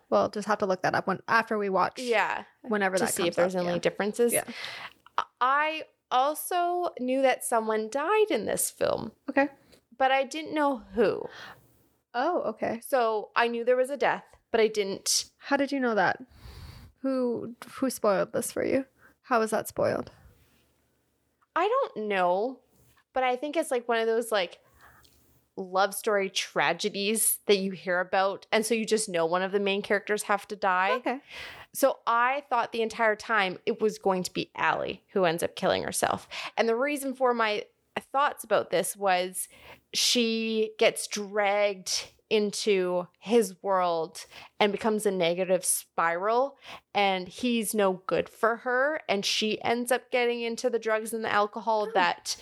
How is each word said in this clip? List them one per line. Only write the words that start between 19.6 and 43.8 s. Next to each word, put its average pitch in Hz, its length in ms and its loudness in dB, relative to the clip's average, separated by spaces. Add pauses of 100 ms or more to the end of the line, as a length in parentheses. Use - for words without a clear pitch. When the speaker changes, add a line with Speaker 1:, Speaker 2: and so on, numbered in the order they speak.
Speaker 1:
spoiled? - 440 -2 (1400)
Speaker 2:
I 349 120 2
don't 440 400 -2
know, 196 520 0 (540)
but 262 100 0
I 247 120 2
think 294 220 -4
it's, 311 140 -2
like, 240 160 -2
one 233 120 2
of 226 80 0
those, 233 240 0
like, 196 280 0 (960)
love 190 360 0
story 196 360 0
tragedies 190 1160 0
that 208 120 6
you 190 140 -4
hear 175 280 -2
about. 190 520 0
And 220 140 4
so 240 80 0
you 220 120 0
just 214 240 0
know 165 160 2
one 180 160 0
of 190 100 -2
the 202 80 0
main 196 220 0
characters 202 420 -2
have 202 240 -2
to 208 80 -10
die. 190 380 0
Speaker 1:
Okay. 254 260 -2 (540)
Speaker 2:
So - 340 2
I 247 420 2
thought 240 220 0
the 226 100 -2
entire 220 340 2
time 202 500 0
it 220 160 -2
was 214 160 0
going 185 260 0
to - 100 -10
be - 220 -4
Allie - 480 -2 (100)
who 185 120 2
ends 165 180 0
up - 120 -4
killing 95 280 0
herself. - 440 -2 (300)
And 220 100 2
the 226 80 2
reason 269 380 -2
for 254 200 2
my 220 320 -2 (460)
thoughts 277 320 0
about 180 280 2
this 185 240 0
was 185 520 0 (460)
she 226 840 0
gets - 280 2
dragged 202 1040 -2 (180)
into 190 800 0 (120)
his 190 420 2
world 180 640 0 (320)